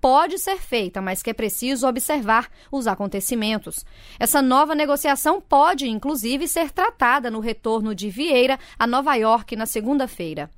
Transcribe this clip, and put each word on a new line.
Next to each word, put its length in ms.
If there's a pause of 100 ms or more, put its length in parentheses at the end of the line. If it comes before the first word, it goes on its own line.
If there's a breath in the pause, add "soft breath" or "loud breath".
pode 380
ser 200
feita, 420
mas 220
que 80
é 40
preciso 520
observar 600 (220 soft breath)
os 160
acontecimentos. 960 (340 loud breath)
Essa 240
nova 320
negociação 680
pode, 480
inclusive, 580
ser 240
tratada 600
no 100
retorno 540
de 160
Vieira 480 (200 loud breath)
a 80
Nova 280
York 420
na 100
segunda-feira. 920